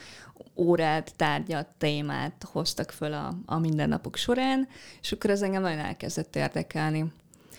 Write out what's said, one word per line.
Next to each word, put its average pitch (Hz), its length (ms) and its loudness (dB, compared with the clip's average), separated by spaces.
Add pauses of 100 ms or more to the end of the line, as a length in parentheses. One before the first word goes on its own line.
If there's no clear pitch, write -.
(560)
órát, 160 600 4
tárgyat, 151 520 0 (100)
témát 147 720 -2
hoztak - 400 -2
föl 151 220 -4
a, 147 320 -4
a 160 140 0
mindennapok 151 560 2
során, 262 520 2 (340)
és - 100 -6
akkor - 180 -2
ez 202 120 4
engem 190 200 2
nagyon 165 180 0
elkezdett - 560 -6
érdekelni. 156 760 0 (480)